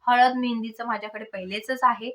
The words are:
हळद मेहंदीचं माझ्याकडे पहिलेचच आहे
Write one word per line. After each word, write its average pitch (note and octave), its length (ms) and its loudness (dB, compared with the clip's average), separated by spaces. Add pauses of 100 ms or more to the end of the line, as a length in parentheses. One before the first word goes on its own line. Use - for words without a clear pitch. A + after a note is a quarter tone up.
हळद B3 280 6
मेहंदीचं A#3 500 -4
माझ्याकडे G#3+ 380 -6
पहिलेचच G#3 600 -8
आहे A3+ 320 0